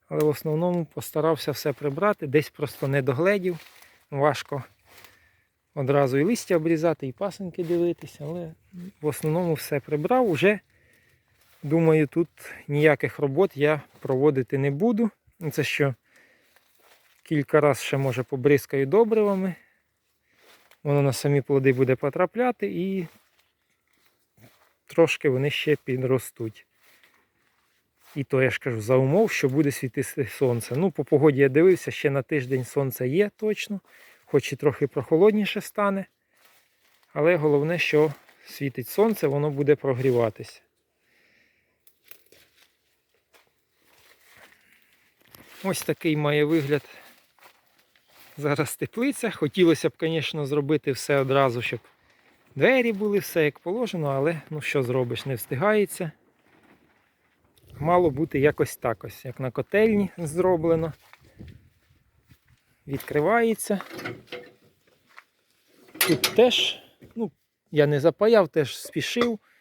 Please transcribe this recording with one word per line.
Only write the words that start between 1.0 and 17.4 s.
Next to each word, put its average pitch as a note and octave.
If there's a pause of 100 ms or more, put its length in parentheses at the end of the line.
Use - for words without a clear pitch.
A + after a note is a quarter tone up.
все C#3
прибрати, D#3+
десь C#3
просто -
не C#3
догледів. F3 (520)
Важко C#3+ (1120)
одразу C#3
і C#3+
листя G3+
обрізати, D#3+
і B2+
пасинки F#3
дивитися, E3+
але D#3+ (480)
в D3+
основному D#3+
все C#3+
прибрав. F#3+
Уже, F3+ (1040)
думаю, D#3
тут E3+ (380)
ніяких D3
робот D3
я D3 (180)
проводити C3+
не C#3
буду. G#3 (420)
Це D3+
що C#3 (1300)
кілька D3